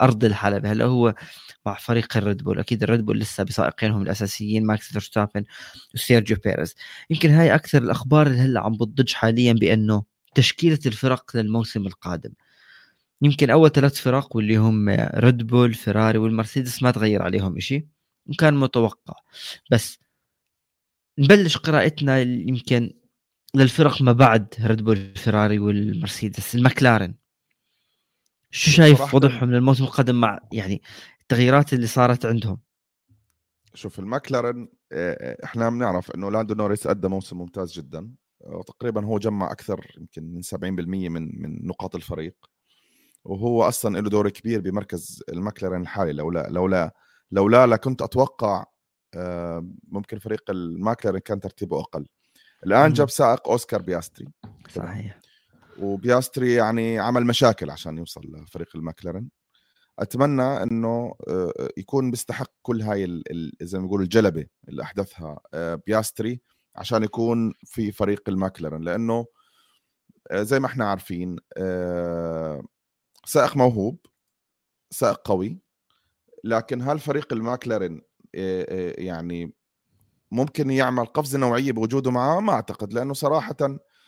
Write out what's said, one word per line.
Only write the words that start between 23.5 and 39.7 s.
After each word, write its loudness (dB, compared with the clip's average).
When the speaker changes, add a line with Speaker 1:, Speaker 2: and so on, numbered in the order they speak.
Speaker 1:
للفرق 6
ما 6
بعد 6
ريد 2
بول، 0
فيراري 2
والمرسيدس. -2
المكلارن، 4
شو -4
Speaker 2:
شوف 4
Speaker 1:
شايف 10
Speaker 2:
صراحة 2
Speaker 1:
وضعهم 4
للموسم 4
القادم 0
مع، 0
يعني، -6
التغييرات 4
اللي 0
صارت 2
عندهم؟ -2
Speaker 2:
شوف -14
المكلارن، -6
آه، -4
آه، -14
إحنا -4
بنعرف -4
إنه -8
لاندو -2
نوريس -2
أدى -2
موسم -8
ممتاز -12
جدًا، -14
آه، -16
وتقريبًا -6
هو -2
جمع -2
أكثر -8